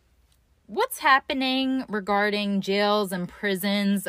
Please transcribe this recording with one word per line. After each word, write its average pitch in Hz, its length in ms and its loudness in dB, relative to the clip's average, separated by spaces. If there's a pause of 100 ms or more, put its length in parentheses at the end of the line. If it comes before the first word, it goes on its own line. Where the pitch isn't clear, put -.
(680)
what's 415 320 -2
happening 262 880 2
regarding 202 720 0
jails 202 500 0
and 180 180 -6
prisons 202 800 -2